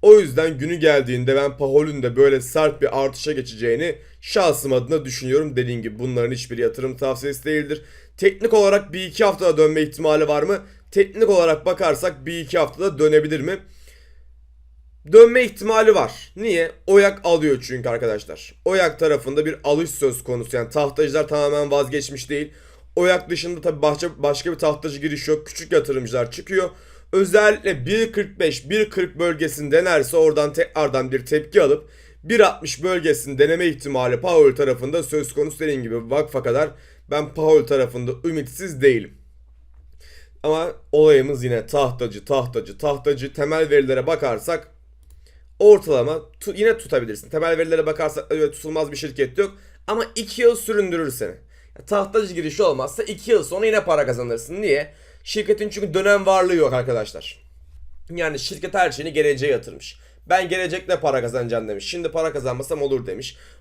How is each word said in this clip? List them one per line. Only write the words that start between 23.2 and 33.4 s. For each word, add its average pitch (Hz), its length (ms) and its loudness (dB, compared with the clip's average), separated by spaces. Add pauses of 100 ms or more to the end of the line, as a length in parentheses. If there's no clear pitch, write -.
dışında 170 320 -8
tabii 156 200 -2
bahçe, 151 260 2 (100)
başka 143 340 -2
bir 156 60 -6
tahtacı 151 420 -2
giriş 143 280 -6
yok. 151 200 -2
Küçük - 240 -10
yatırımcılar 123 600 -2
çıkıyor. 185 380 -4 (420)
Özellikle 196 760 2
bir 220 260 0
kırk 202 280 -6
beş, 147 300 -2
bir 214 200 0
kırk 185 300 -6
bölgesini 151 520 -4
denerse 165 460 2
oradan 151 360 2
tekrardan 143 580 -2
bir 127 140 -4
tepki 151 360 0
alıp 151 280 0 (340)
bir 214 160 0
altmış 160 440 2
bölgesini 151 540 -2
deneme 165 280 2